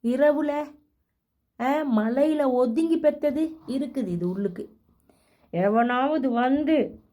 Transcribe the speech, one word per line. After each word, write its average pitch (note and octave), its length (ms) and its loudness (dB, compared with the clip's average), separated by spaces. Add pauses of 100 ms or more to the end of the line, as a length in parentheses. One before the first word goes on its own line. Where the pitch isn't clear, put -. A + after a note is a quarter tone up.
இரவுல, C#4+ 480 2 (1080)
ஆ, B3+ 120 0 (200)
மலையில C4+ 500 2 (120)
ஒதுங்கி C4 460 2
பெத்தது D4 440 0 (260)
இருக்குது. B3+ 420 -4
இது F3 160 -4
உள்ளுக்கு G3 380 -6 (880)
எவனாவது B3 800 0
வந்து C#4 440 2 (360)